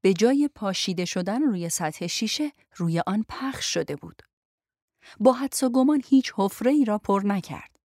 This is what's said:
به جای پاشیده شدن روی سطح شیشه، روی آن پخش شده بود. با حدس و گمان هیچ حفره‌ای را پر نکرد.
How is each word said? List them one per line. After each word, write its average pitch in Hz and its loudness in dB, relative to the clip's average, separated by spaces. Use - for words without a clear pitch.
به 196 4
جای 269 2
پاشیده 185 -4
شدن 190 -2
روی 185 0
سطح 165 -4
شیشه، 285 -4
روی 165 0
آن 214 -2
پخش - -8
شده 156 -4
بود. - -18
با 240 6
حدس 262 -2
و 262 2
گمان 262 2
هیچ 269 4
حفره‌ای 247 2
را 214 0
پر 196 0
نکرد. 202 -4